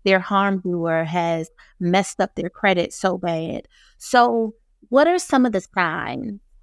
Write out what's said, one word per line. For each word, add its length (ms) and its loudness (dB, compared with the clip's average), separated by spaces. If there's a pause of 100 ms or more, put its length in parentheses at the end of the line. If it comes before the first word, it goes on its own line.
their 160 4
harm 400 0
doer 460 0
has 440 -2 (300)
messed 400 0
up 160 -2
their 140 -6
credit 420 0
so 260 -2
bad. 480 -6 (340)
So 540 2 (360)
what 180 4
are 120 2
some 260 2
of 80 -2
the 80 0
signs 800 -6 (220)